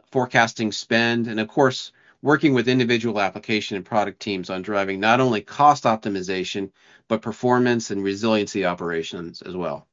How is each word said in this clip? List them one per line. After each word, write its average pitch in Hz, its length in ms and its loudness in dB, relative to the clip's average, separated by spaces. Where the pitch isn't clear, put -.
forecasting 120 600 2
spend, 117 560 0
and 110 120 -4
of 110 80 -2
course, 135 440 0
working 147 320 4
with 123 140 2
individual 120 520 2
application 101 560 -2
and 90 100 -6
product 101 340 -2
teams 95 320 -6
on 92 100 -4
driving 98 380 -2
not 110 200 4
only 113 220 2
cost 143 440 4
optimization, 98 840 -2
but 110 160 -2
performance 123 680 0
and 98 140 -4
resiliency 101 640 0
operations 87 760 -6
as 90 140 -12
well. 78 380 -8